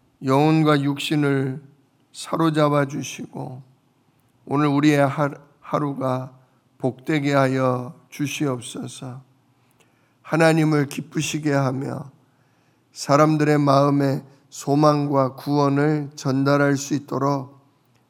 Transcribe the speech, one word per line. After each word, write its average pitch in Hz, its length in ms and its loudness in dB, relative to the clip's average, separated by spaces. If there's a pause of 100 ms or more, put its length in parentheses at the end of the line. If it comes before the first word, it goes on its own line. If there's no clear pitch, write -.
(240)
영혼과 151 560 4
육신을 139 840 -2 (520)
사로잡아 151 720 0
주시고 139 760 -12 (840)
오늘 147 220 0
우리의 143 380 4
하-, 139 240 -2 (300)
하루가 131 720 -6 (460)
복되게 143 560 -4
하여 131 600 0 (140)
주시옵소서. 135 1120 -8 (1000)
하나님을 156 680 2
기쁘시게 151 640 -6
하며 135 600 -4 (840)
사람들의 151 640 2
마음에 139 680 2 (260)
소망과 143 840 2
구원을 143 840 0
전달할 143 640 2
수 139 160 -8
있도록 139 680 -4 (500)